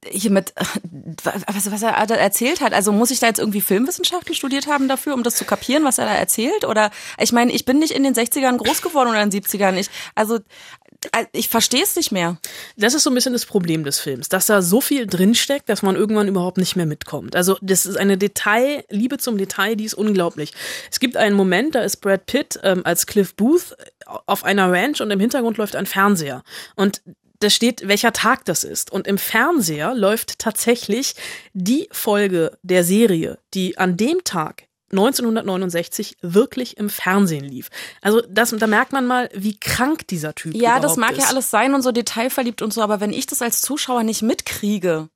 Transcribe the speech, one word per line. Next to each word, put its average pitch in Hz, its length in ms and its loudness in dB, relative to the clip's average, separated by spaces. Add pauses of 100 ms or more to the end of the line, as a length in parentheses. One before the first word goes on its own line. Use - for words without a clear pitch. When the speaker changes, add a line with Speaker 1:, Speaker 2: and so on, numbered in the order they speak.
Speaker 1:
hier 202 240 -2
mit, 190 240 0 (680)
was, 202 480 -4
was 208 120 -4
er 220 240 2
da 220 80 0
erzählt 233 480 2
hat, 240 100 2
also 202 180 2
muss 220 200 4
ich 254 100 -2
da 247 60 2
jetzt 220 120 2
irgendwie 208 220 0
Filmwissenschaften 339 760 -2
studiert 277 320 -4
haben 285 220 0
dafür, 269 240 -2
um 247 100 0
das 233 120 0
zu - 100 -2
kapieren, 269 400 0
was 262 140 4
er 226 80 0
da 214 80 0
erzählt? 254 500 0
Oder, 214 260 2 (280)
ich 226 140 2
meine, 240 200 4
ich - 140 -2
bin 269 120 4
nicht 320 140 2
in 277 100 2
den 269 120 4
sechzigern 247 420 2
groß 240 240 -2
geworden 285 300 2
oder 220 80 2
in 208 80 2
den 202 60 0
siebzigern. 196 440 0
Ich, 190 140 -4 (240)
also, 220 240 0 (960)
ich - 180 -4
verstehe 233 320 2
es - 140 -2
nicht 330 160 -2
mehr. 175 260 -2 (400)
Speaker 2:
Das 220 160 2
ist 302 80 2
so 302 80 2
ein 254 40 2
bisschen 247 200 0
das 233 100 -2
Problem 165 400 -2
des 143 140 -4
Films, 139 320 -6
dass 185 160 0
da 202 160 4
so 185 180 4
viel 277 260 0
drinsteckt, 202 600 2
dass 202 140 -2
man 196 140 2
irgendwann 208 320 2
überhaupt 185 280 -2
nicht 185 200 0
mehr 175 100 0
mitkommt. - 500 -6
Also, 180 240 2
das 190 240 0
ist 180 140 -4
eine 196 180 2
Detail, 220 720 0
Liebe 247 300 -2
zum 233 180 -4
Detail, 196 400 -2
die 214 80 -6
ist 214 80 -8
unglaublich. 180 640 -2 (360)
Es - 80 -6
gibt 254 200 -2
einen 208 180 4
Moment, 196 380 2
da 247 60 2
ist 202 160 -2
Brad 196 280 0
Pitt, - 380 -2
ähm, 185 220 2
als 170 200 0
Cliff 196 300 0
Booth 294 420 2 (300)
auf - 380 -6
einer 190 280 4
Ranch 240 300 0
und 214 80 -2
im 202 100 2
Hintergrund 233 380 0
läuft 208 180 -2
ein 139 80 -2
Fernseher. 165 580 0 (320)
Und 196 280 0 (400)
da 208 60 4
steht, 233 400 2
welcher 208 240 2
Tag 240 320 0
das 165 200 -2
ist. - 280 -8
Und 190 140 -4
im 202 100 0
Fernseher 220 800 0
läuft 214 460 0
tatsächlich 233 760 -2 (400)
die 220 360 0
Folge 202 720 0
der 180 220 4
Serie, 190 540 4 (160)
die 185 240 -2
an 185 180 0
dem 294 280 0
Tag - 400 -6 (280)
neunzehnhundertneunundsechzig 196 1300 -2
wirklich 233 560 0
im 208 140 -4
Fernsehen 185 560 0
lief. 135 240 -12 (320)
Also 214 260 4
das, 220 220 2
da 220 160 0
merkt 220 260 2
man 269 140 0
mal, 247 260 0
wie 202 260 -4
krank - 500 -2
dieser 156 260 -6
Typ 160 200 -10
Speaker 1:
Ja, 233 260 4
das 269 160 0
Speaker 2:
überhaupt - 20 -2
Speaker 1:
mag 233 140 2
ja 269 120 0
Speaker 2:
ist. - 60 4
Speaker 1:
alles 262 200 -2
sein 233 220 4
und 277 80 2
so 247 120 2
detailverliebt 233 680 -2
und 214 140 -4
so, 226 80 -2
aber 208 180 0
wenn 208 140 -2
ich - 100 -4
das - 160 -6
als 233 220 -2
Zuschauer 254 400 -2
nicht 220 180 -2
mitkriege 190 960 -2